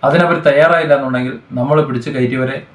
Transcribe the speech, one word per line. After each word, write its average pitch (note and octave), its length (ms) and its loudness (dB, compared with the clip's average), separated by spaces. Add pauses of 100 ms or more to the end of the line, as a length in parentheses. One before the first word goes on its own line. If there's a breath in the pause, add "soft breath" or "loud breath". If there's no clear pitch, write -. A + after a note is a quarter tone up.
അതിനവർ E3+ 360 2
തയ്യാറായില്ല D#3 560 4
എന്നുണ്ടെങ്കിൽ B2+ 440 -4 (120)
നമ്മൾ C3+ 300 0
പിടിച്ച് B2+ 280 -4
കയറ്റിയവരെ B2+ 540 -4 (120)